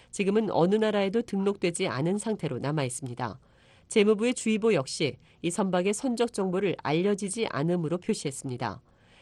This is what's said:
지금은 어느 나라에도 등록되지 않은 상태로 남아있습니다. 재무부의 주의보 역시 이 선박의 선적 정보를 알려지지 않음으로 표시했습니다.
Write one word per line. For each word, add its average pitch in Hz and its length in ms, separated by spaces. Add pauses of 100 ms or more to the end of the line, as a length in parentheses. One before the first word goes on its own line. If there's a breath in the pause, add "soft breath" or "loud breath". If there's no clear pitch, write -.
(120 soft breath)
지금은 202 400
어느 180 240
나라에도 214 460
등록되지 196 640
않은 151 300
상태로 196 420
남아있습니다. 127 800 (480 soft breath)
재무부의 214 460
주의보 220 400
역시 139 440 (240 soft breath)
이 175 100
선박의 190 420
선적 233 400
정보를 190 480
알려지지 196 680
않음으로 165 500
표시했습니다. 131 840 (400 soft breath)